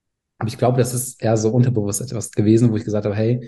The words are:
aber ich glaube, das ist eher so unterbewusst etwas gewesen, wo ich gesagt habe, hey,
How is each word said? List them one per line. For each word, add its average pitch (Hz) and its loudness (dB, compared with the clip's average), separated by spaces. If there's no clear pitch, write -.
aber 107 -6
ich - -10
glaube, 127 2
das 123 0
ist - -8
eher 113 2
so 110 2
unterbewusst 107 0
etwas 113 -10
gewesen, 113 4
wo 107 -2
ich 104 -4
gesagt 104 -2
habe, 101 -2
hey, 117 0